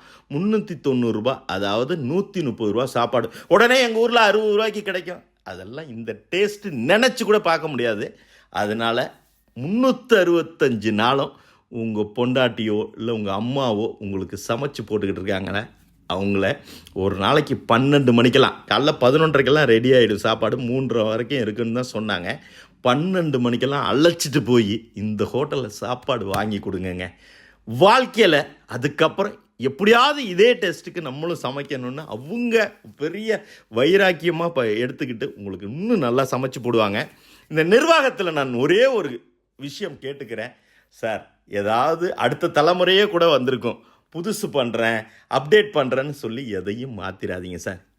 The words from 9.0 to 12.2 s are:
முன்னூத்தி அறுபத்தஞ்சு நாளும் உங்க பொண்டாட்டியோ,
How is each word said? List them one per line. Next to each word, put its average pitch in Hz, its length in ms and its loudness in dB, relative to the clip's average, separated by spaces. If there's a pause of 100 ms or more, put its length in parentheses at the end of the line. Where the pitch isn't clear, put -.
முன்னூத்தி 233 580 0
அறுபத்தஞ்சு 160 760 2
நாளும் 127 480 0 (320)
உங்க 110 440 -4
பொண்டாட்டியோ, 113 800 0